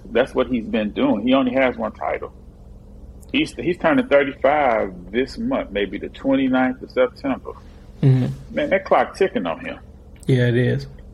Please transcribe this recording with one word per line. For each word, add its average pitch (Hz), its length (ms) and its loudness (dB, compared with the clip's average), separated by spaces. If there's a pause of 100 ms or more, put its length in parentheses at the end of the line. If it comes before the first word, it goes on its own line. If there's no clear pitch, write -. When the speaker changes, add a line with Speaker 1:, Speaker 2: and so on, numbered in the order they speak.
Speaker 1:
that's 117 280 0
what 127 140 0
he's 120 180 -4
been 104 260 -2
doing. 117 360 0
He 131 80 4
only 127 180 2
has 127 240 0
one 110 140 -4
title. - 420 -6 (960)
He's, 147 240 -2
he's 175 240 -2
turning 139 280 2
thirty-five 131 1040 2
this 127 280 -2
month, 117 320 -4
maybe 98 260 -2
the 78 120 -8
twenty-ninth 131 760 0
of - 80 -14
September. 127 640 -2 (480)
Speaker 2:
Mm-hmm. 131 540 2
Speaker 1:
Man, 151 140 -2
that 190 160 0
clock 135 300 2
ticking 120 320 0
on 80 120 -4
him. - 200 -12 (480)
Speaker 2:
Yeah, 123 220 4
it 117 80 2
is. 123 280 0 (280)